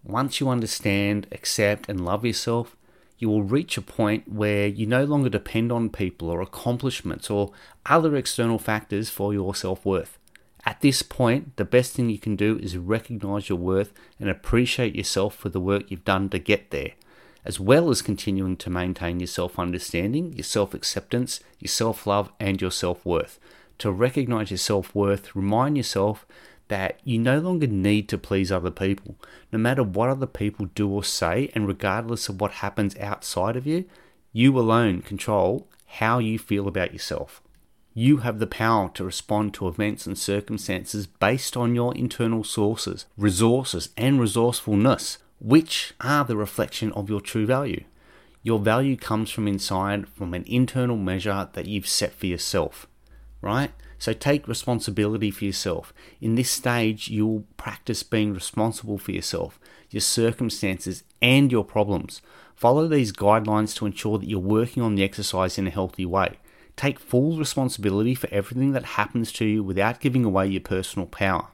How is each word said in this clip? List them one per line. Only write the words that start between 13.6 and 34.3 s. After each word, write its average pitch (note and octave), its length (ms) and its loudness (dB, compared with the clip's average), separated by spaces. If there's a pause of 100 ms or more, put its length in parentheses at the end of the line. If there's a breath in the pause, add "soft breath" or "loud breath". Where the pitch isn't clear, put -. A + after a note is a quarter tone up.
and G#2 100 -2
appreciate A#2 640 0
yourself G2 420 -2
for - 120 -10
the F#2 140 -4
work G2 280 0
you've F2+ 160 -10
done G2 240 2
to F#2 100 -2
get - 320 0
there, C#2+ 200 -6 (540 soft breath)
as - 140 -8
well C#3+ 300 6
as A#2+ 120 2
continuing F#2+ 560 -2
to - 120 -10
maintain F2+ 500 -2
your F2+ 80 -4
self-understanding, F2+ 1040 -4
your - 100 -10
self-acceptance, - 1000 -2 (180 soft breath)
your - 100 -10
self-love, G#2 680 0
and G2 220 0
your F2+ 100 0
self-worth. - 680 -2 (400 loud breath)
To G#2+ 120 0
recognize A#2+ 600 0
your F#2+ 60 -4
self-worth, G2+ 760 0
remind A2 400 2
yourself A2 500 0 (440 loud breath)
that F#2+ 340 -4
you A#2 160 0
no B2+ 200 4
longer E3+ 280 0
need G#2 400 2
to - 100 -4
please G2 320 0
other F2+ 220 0
people. - 460 -4 (340 loud breath)
No A2 80 0
matter B2 240 2
what G#2 260 0
other C3+ 160 0
people G#2 480 -4
do G#2 140 0
or G2 160 0
say, G2 500 -2
and G#2+ 140 0
regardless G#2+ 600 -2
of F#2+ 100 -6
what G2+ 240 -4
happens G2+ 340 -2
outside G2+ 600 -4
of B2+ 100 -6
you, E3+ 160 -2 (480 soft breath)